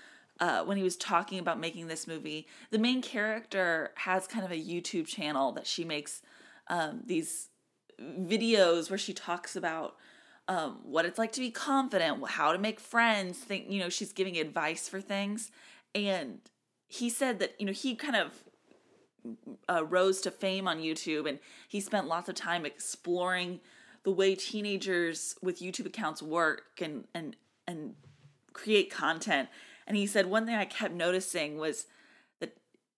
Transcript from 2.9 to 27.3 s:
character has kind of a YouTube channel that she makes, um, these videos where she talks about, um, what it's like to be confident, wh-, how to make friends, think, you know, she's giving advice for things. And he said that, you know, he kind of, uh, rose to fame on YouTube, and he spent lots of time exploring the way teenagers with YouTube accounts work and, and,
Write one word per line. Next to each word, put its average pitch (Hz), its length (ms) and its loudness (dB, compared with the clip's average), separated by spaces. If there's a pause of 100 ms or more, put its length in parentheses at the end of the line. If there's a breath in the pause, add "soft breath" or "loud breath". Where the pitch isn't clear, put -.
character 208 920 0
has 185 320 0
kind 226 180 -4
of 175 60 -8
a 170 40 -4
YouTube 170 500 -4
channel 135 460 0
that - 160 -8
she - 160 -4
makes, 151 380 -6 (460 soft breath)
um, 160 380 -2
these - 440 -2 (520)
videos 180 880 4
where 190 80 -2
she 202 160 -6
talks - 420 -6
about, 160 400 -4 (520 soft breath)
um, 160 360 -2
what 160 220 2
it's 180 140 -2
like 226 140 0
to 254 80 -4
be 247 100 -2
confident, 208 720 2
wh-, - 60 -6
how 156 240 4
to 180 40 2
make 220 220 -2
friends, 208 580 2
think, - 320 -6
you 196 100 -2
know, 180 100 -2
she's - 240 -6
giving 185 240 0
advice 156 500 0
for 190 140 -6
things. 202 500 -4 (420 soft breath)
And 185 460 -2 (480)
he 240 220 -4
said 233 300 0
that, - 200 -2
you 208 60 -2
know, 190 80 -2
he 254 220 -2
kind 277 200 -2
of, 185 160 2 (1400)
uh, 170 140 2
rose 185 380 4
to 185 100 -2
fame 190 360 -2
on 160 120 0
YouTube, 156 480 -2
and - 120 -4 (280 loud breath)
he 202 140 -2
spent 196 260 -2
lots 175 220 -2
of 185 60 -8
time 170 300 -2
exploring 180 920 -2 (440 soft breath)
the 190 80 2
way 190 240 10
teenagers 190 1080 0
with 180 180 0
YouTube 180 280 -4
accounts 175 340 -2
work 156 580 0
and, 156 260 -6 (100)
and, 160 200 -6 (320)